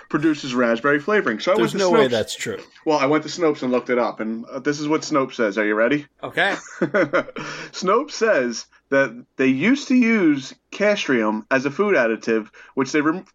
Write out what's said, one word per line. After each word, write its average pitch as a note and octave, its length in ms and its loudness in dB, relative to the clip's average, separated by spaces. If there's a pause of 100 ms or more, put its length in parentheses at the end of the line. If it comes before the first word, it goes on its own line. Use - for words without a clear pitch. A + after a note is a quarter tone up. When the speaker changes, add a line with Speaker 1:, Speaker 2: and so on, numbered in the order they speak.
Speaker 1:
<laughs> - 80 -20
produces D3 460 -2
raspberry B2 460 2
flavoring." D3 400 -2
So F3 120 0
I G#3 40 2
Speaker 2:
There's - 180 2
Speaker 1:
went G3 80 -2
to F3+ 80 2
Speaker 2:
no - 0 -
way D3+ 160 6
Speaker 1:
Snopes. B2 60 -2
Speaker 2:
that's G#2+ 240 -2
true. A2 220 -8 (280)
Speaker 1:
Well, D3+ 120 2
I C3+ 80 0
went D3+ 180 2
to D#3 40 -12
Snopes D#3 360 0
and B2+ 80 0
looked B2 180 0
it B2 80 2
up, A2+ 220 -2
and, A2+ 260 -6
uh, C3 140 -12
this D3 180 -2
is D3+ 80 -6
what D3+ 140 0
Snopes C#3 340 -2
says. G#2+ 240 -2
Are G#2+ 80 2
you G#2+ 80 0
ready? C3 320 0 (160)
Speaker 3:
Okay. F3 320 -2 (140)
Speaker 1:
<laughs> - 120 -12 (920)
Snopes A#3 400 0
says C#3 540 0 (240)
that C3 340 0 (120)
they C3 120 2
used F3+ 400 2
to C4 80 4
use G3+ 580 2 (160)
castrium A#2+ 800 0
as C3 160 2
a C#3+ 60 -4
food F#3+ 240 2
additive, A2+ 520 0 (260)
which C3+ 180 -2
they D3+ 80 2
rem-, D#3+ 240 0 (100)